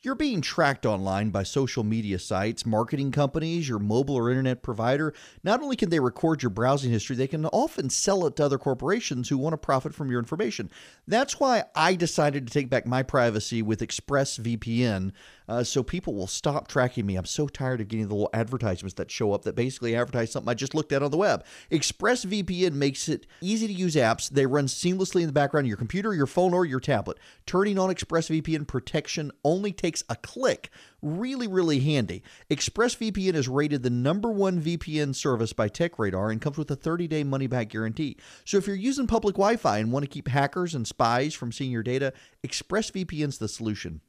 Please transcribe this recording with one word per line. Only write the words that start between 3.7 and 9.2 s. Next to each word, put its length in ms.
mobile 380
or 120
internet 340
provider. 520
Not 200
only 140
can 120
they 100
record 440
your 80
browsing 400
history, 260
they 100
can 200
often 420
sell 380
it 100
to 80
other 140
corporations 720